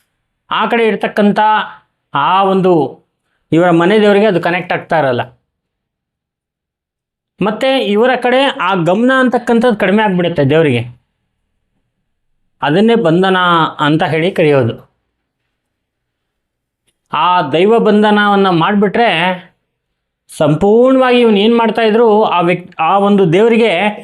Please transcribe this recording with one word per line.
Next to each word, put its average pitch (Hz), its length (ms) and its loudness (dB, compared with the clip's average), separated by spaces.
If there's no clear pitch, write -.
ಆ 185 140 -4
ಕಡೆ 233 220 -2
ಇರ್ತಕ್ಕಂಥ 208 520 -2
ಆ 165 300 0
ಒಂದು 185 560 0
ಇವರ 175 200 2
ಮನೆ 175 300 2
ದೇವರಿಗೆ 202 240 2
ಅದು 180 160 0
ಕನೆಕ್ಟ್ 175 320 -6
ಆಗ್ತಾ 170 260 -4
ಇರಲ್ಲ. 127 220 -2
ಮತ್ತೆ 262 380 -2
ಇವರ 208 360 0
ಕಡೆ 254 280 0
ಆ 196 320 -2
ಗಮನ 190 440 0
ಅಂತಕ್ಕಂಥದ್ದು 240 580 0
ಕಡಿಮೆ 214 260 0
ಆಗ್ಬಿಡುತ್ತೆ 175 400 -2
ದೇವರಿಗೆ. 135 580 -2
ಅದನ್ನೇ 196 340 0
ಬಂಧನ 185 420 0
ಅಂತ 156 240 0
ಹೇಳಿ 160 280 -2
ಕರೆಯೋದು. 143 600 -2
ಆ 165 360 0
ದೈವ 214 300 2
ಬಂಧನವನ್ನ 208 680 2
ಮಾಡ್ಬಿಟ್ರೆ 185 1040 -2
ಸಂಪೂರ್ಣವಾಗಿ 240 840 2
ಇವನು 220 200 2
ಏನ್ 233 180 2
ಮಾಡ್ತಾ 226 240 -2
ಇದ್ರು 220 420 2
ಆ 175 180 -2
ವ್ಯಕ್ತಿ, 175 380 -4
ಆ 170 200 0
ಒಂದು 196 340 2
ದೇವರಿಗೆ 226 360 2